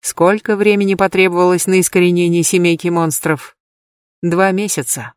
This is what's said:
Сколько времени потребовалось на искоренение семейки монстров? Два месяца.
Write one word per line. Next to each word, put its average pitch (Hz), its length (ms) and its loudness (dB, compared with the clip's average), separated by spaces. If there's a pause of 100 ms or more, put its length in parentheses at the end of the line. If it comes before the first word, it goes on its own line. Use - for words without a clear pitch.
Сколько - 540 -2
времени 202 400 2
потребовалось 180 720 2
на 185 120 2
искоренение 175 640 2
семейки 175 440 0
монстров? 165 680 -4 (640)
Два 175 300 0
месяца. 151 640 -6